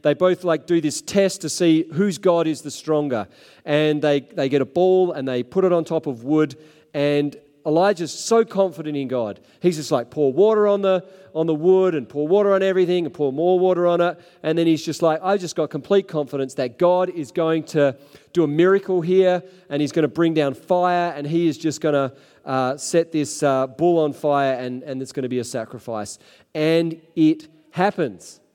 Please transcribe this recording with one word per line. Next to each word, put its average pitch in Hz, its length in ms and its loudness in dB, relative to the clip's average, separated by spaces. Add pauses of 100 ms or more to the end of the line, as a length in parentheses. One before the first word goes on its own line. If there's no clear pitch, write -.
they 147 120 2
both, 180 300 2
like, 165 240 -2
do 170 140 2
this 151 200 -4
test 196 400 0
to 156 80 -8
see 160 440 2
whose 180 240 0
God 170 300 2
is 156 140 -4
the 147 100 -12
stronger. 147 560 -4 (380)
And 151 360 0
they, 147 180 2
they 135 300 -4
get 139 120 2
a 131 40 0
bull 185 480 2
and 135 140 -6
they 127 140 -2
put 185 220 -2
it 185 80 2
on 165 140 2
top 160 200 -4
of 120 180 -8
wood, 143 320 0 (380)
and 147 420 0 (300)
Elijah's 170 480 0
so 226 320 0
confident 175 500 -2
in 139 140 -4
God. 113 320 -4 (180)
He's 175 160 0
just 151 160 -6
like, 123 180 0
"Pour 143 220 0
water 208 360 4
on 202 140 2
the, 185 220 0 (320)
on 160 120 0
the 160 60 0
wood 185 420 4
and 127 120 -6
pour 147 180 -4
water 196 280 2
on 190 100 2
everything 180 420 0
and 143 80 -8
pour 139 200 -2
more 180 260 2
water 180 260 2
on 175 140 2
it." 175 180 0 (240)
And 160 160 0
then 170 100 2
he's 160 180 0
just 156 160 -6
like, 160 200 2
"I've 196 200 0
just 175 160 -8
got 151 120 -2
complete 196 380 -2
confidence 139 460 -6
that 127 240 -6
God 180 320 2
is 170 240 -10
going 160 300 0
to 143 340 0 (340)
do 175 120 2
a 151 40 2
miracle 180 540 2
here, 180 420 2 (260)
and 147 120 -2
he's 143 100 -2
gonna 156 160 0
bring 165 260 0
down 147 200 0
fire, 175 600 0
and 143 140 -10
he 165 220 0
is 143 80 -4
just 156 240 -4
gonna, 139 320 0 (320)
uh, 131 320 -2
set 165 340 -2
this, 147 320 -4
uh, 135 240 2
bull 165 320 2
on 151 140 0
fire, 143 400 0
and, 127 300 -8
and 131 180 -10
it's 131 100 -12
gonna 131 160 -6
be 123 120 -4
a 120 40 -4
sacrifice." 113 760 -10 (360)
And 165 460 0 (160)
it 160 320 2 (220)
happens. 170 680 -4 (160)